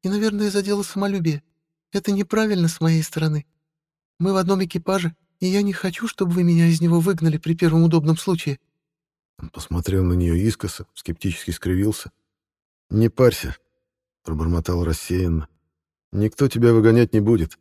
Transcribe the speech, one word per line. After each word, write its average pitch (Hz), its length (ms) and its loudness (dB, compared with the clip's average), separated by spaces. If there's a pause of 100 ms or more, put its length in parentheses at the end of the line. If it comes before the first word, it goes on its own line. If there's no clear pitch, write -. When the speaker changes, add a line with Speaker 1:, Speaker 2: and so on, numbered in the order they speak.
Speaker 1:
И, 185 60 -6
наверное, 208 420 -2
задела 202 320 -2
самолюбие. 190 600 -4 (480)
Это 202 220 -4
неправильно 202 560 0
с - 120 -6
моей 165 220 2
стороны. 156 440 -4 (720)
Мы 190 140 0
в 190 40 0
одном 190 280 0
экипаже, 175 520 -4 (240)
«И 185 60 -2
я 202 160 2
не 202 100 -2
хочу, 190 360 -6
чтобы 175 240 -4
вы 180 100 0
меня 170 240 4
из 165 140 2
него 170 200 4
выгнали 165 380 0
при 165 160 -2
первом 165 300 4
удобном 160 320 2
случае». 165 420 -4 (800)
Speaker 2:
Он - 120 -16
посмотрел 92 540 -2
на 90 100 2
неё 87 200 2
искоса, 101 600 -2
скептически - 580 -8
скривился. 95 580 -2 (800)
«Не 110 180 2
парься», - 480 0 (720)
пробормотал 82 560 -2
рассеянно. 82 640 -2 (640)
«Никто 110 360 0
тебя 117 260 4
выгонять 113 400 6
не 107 60 4
будет. 101 400 0